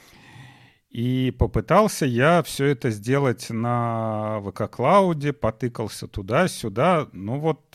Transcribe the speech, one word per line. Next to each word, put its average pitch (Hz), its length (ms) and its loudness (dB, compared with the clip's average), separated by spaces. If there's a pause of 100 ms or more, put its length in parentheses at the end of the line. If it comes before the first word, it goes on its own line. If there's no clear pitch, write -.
(880)
И 127 420 -2
попытался 151 760 2
я 139 360 4
все - 220 -4
это 139 240 0
сделать 117 640 0
на 113 920 -2
В 101 120 -6
К - 160 -4
Клауде, 156 640 2
потыкался 113 760 -4
туда-сюда. 123 1040 0
Ну 101 260 -6
вот, 156 220 -2 (140)